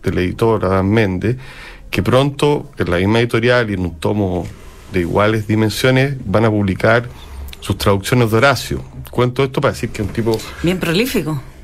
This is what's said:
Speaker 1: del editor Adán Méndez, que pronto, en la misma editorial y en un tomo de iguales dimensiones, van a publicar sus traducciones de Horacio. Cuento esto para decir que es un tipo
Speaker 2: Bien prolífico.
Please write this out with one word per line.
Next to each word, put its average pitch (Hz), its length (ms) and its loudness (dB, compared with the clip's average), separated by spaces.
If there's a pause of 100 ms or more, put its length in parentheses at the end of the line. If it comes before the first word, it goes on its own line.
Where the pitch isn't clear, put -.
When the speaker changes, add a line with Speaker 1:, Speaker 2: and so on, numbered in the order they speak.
Speaker 1:
del 92 140 -2
editor 98 480 0
Adán 95 240 2
Méndez, 107 480 2 (540)
que 101 120 -2
pronto, 135 760 2
en 87 140 -2
la 87 60 2
misma 101 220 2
editorial 120 500 2
y 101 60 -2
en 92 60 -4
un 80 180 -6
tomo 101 460 -2 (460)
de 92 100 0
iguales 101 460 2
dimensiones, 131 680 2 (100)
van 107 200 2
a 113 40 4
publicar 107 580 2 (520)
sus - 180 -2
traducciones 107 540 2
de 110 60 4
Horacio. 127 460 2 (280)
Cuento 127 320 0
esto 135 180 -2
para 120 120 2
decir 110 160 -6
que - 120 -8
es 98 60 -2
un 82 60 -6
tipo 110 240 0 (240)
Speaker 2:
Bien 180 160 0
prolífico. 165 640 -2 (220)